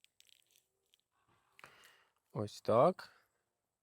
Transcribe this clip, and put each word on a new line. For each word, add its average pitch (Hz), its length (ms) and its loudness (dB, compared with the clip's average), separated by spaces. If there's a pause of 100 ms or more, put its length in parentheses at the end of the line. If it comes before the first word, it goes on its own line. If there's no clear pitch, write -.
(2250)
Ось 104 280 -8
так. 131 600 0 (600)